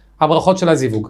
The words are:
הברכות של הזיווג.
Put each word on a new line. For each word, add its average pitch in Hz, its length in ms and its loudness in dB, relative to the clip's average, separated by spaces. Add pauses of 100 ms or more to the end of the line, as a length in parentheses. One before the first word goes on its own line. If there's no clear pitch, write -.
(220)
הברכות 160 360 2
של 180 120 0
הזיווג. 120 400 -2